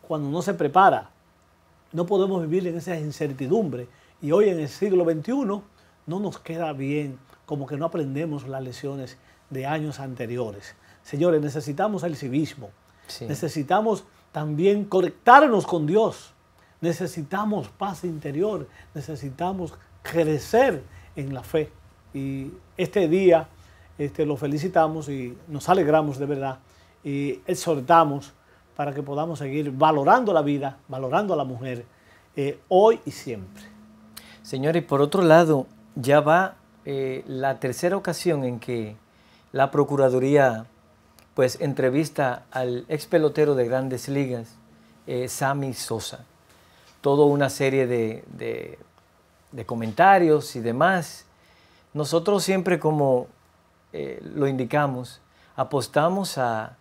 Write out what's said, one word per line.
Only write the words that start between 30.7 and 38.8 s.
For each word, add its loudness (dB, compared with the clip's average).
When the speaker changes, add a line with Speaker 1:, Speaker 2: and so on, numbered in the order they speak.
Speaker 1:
valorando -2
a 0
la -2
mujer, -8
eh, -4
hoy 6
y -8
siempre. -12
Speaker 2:
Señores, -2
por 2
otro 2
lado, 6
ya 4
va, 2
eh, -6
la -4
tercera -2
ocasión -2
en -4
que -6